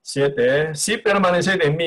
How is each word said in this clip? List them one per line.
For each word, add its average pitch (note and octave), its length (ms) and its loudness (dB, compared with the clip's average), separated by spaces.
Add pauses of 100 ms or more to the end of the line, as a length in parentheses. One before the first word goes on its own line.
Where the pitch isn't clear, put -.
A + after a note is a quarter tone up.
Siete, C#3 720 0
"Si G#3+ 220 -2
permanecéis F3+ 640 0
en D3+ 140 0
mí E3+ 100 -2